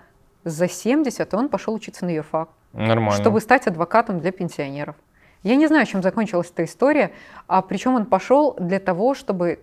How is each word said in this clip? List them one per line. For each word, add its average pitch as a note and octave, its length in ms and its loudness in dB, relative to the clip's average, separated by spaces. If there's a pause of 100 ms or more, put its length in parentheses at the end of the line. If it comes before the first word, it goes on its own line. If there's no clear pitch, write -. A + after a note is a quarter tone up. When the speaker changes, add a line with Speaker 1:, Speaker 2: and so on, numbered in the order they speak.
(440)
Speaker 1:
за E3+ 240 -2
семьдесят, A#3 680 -2
и - 20 0
он C4+ 120 0
пошел A3 260 -4
учиться - 320 -10
на F3 40 -2
юрфак, D#3+ 380 -4 (240)
Speaker 2:
Нормально. A2 500 2
Speaker 1:
чтобы G#3+ 180 2
стать C4 280 2
адвокатом F3+ 520 0
для F3+ 120 -2
пенсионеров. D3 640 -8 (500)
Я A#3 120 2
не D#4 120 6
знаю, D4 180 4
чем F#3+ 160 -4
закончилась F#3 520 -2
эта E3+ 80 -2
история, B3 480 2 (380)
а F#3 140 2
причем B3 340 -2
он G#3+ 100 0
пошел B3+ 540 2
для F#3 180 -2
того, G3 360 0
чтобы, F3+ 480 -4